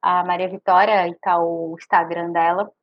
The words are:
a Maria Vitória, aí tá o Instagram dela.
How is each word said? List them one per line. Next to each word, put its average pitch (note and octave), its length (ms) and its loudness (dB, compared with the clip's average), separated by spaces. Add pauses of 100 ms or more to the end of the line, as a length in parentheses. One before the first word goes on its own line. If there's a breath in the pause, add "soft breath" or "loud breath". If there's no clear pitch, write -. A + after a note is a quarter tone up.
a F3+ 240 0
Maria F3+ 240 -2
Vitória, F#3+ 540 2
aí F3 140 -4
tá F3 220 0
o E3+ 400 -4
Instagram E3+ 520 -2
dela. E3+ 400 0 (120)